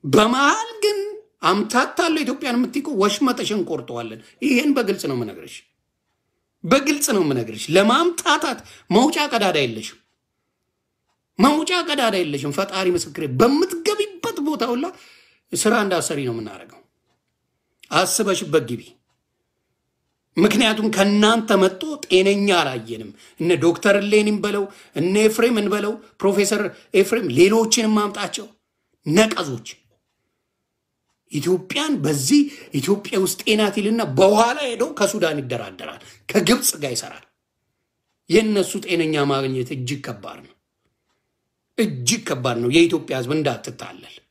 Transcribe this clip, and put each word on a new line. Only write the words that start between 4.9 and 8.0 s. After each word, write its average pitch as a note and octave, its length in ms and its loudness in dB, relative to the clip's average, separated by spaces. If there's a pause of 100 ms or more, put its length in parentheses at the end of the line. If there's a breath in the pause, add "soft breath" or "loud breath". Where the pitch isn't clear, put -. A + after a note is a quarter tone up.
ነው C3+ 120 -4
የምነግርሽ፣ G#2+ 380 -8 (1080)
በግልጽ C#4+ 460 0
ነው G3+ 120 2
የምነግርሽ። A#2 480 -2
ለማምታታት C#4+ 880 2 (320 loud breath)